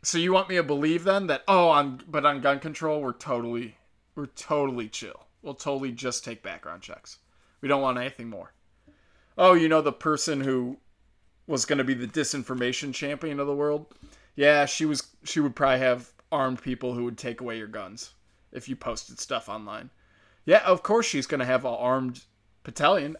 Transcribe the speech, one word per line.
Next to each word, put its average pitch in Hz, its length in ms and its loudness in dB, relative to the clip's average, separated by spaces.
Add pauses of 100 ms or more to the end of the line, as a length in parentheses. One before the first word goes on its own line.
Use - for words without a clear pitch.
So - 160 -2
you 180 160 2
want 185 160 2
me 185 60 0
to 175 60 2
believe 151 420 0
then 196 240 2
that, 139 200 -2
"Oh, 180 220 6
on, 143 360 2
but 151 200 4
on 143 160 2
gun 139 180 2
control, 156 400 -4
we're 131 140 -4
totally, 117 640 -6 (360)
we're 143 120 -8
totally 127 640 -4
chill. - 360 -14 (140)
We'll 139 140 -12
totally 135 360 -6
just 120 320 -6
take 117 180 -12
background 87 420 -14
checks. - 360 -18 (420)
We 139 80 -8
don't 139 140 2
want 127 160 0
anything 123 300 -10
more." 101 240 -16 (840)
Oh, 185 180 10
you 165 140 4
know 156 120 6
the 147 120 0
person 151 480 -2
who 131 380 -2 (720)
was 139 160 0
gonna 139 180 0
be 131 120 0
the 123 120 -6
disinformation 127 880 -4
champion 143 460 -6
of 143 80 -2
the 143 60 0
world? 147 380 -2 (440)
Yeah, 147 300 6
she - 180 -2
was, 151 240 -2 (160)
she - 160 -2
would 143 160 0
probably 135 240 4
have 123 320 0 (180)
armed 131 320 -2
people 127 320 -4
who 120 100 -4
would 117 140 -6
take 120 220 -8
away 120 180 -8
your 107 80 -10
guns 104 480 -14 (380)
if - 160 -14
you 131 80 -6
posted 117 420 -10
stuff - 300 -6
online. 107 420 -12 (540)
Yeah, 190 200 6
of 185 200 2
course 226 220 2
she's 139 200 -4
gonna 139 180 -2
have 127 200 0
an 123 100 -2
armed 123 500 -2 (380)
battalion. 156 580 0